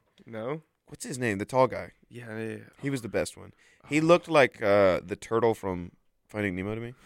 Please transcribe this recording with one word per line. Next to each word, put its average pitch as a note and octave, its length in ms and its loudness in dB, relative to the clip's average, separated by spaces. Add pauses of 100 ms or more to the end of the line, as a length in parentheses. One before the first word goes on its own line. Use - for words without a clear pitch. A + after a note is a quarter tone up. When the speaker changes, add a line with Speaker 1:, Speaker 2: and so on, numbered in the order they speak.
(260)
Speaker 1:
No. A2+ 360 -8 (260)
Speaker 2:
What's - 180 -16
his D#3+ 120 -8
name? A#2 200 0
The G2+ 80 -2
tall B2+ 220 4
guy. F#2 240 -6 (180)
Speaker 1:
Yeah, A#2 280 -14
yeah, A2 120 -8
yeah. G#2+ 80 -10 (240)
Speaker 2:
He C#3 80 -4
was C3+ 120 -4
the A2 80 -10
best F#2 260 -4
one. F#2+ 180 -20 (360)
He D3 100 2
Speaker 1:
Oh. D#3 40 0
Speaker 2:
looked E3+ 260 4
like, D3 320 2
uh, G2+ 420 4
the G2 140 -8
turtle A2+ 360 0
from F2+ 380 -6 (380)
Finding G2+ 260 -4
Nemo F#2+ 200 -6
to A2+ 60 -10
me. A#2+ 120 -14 (120)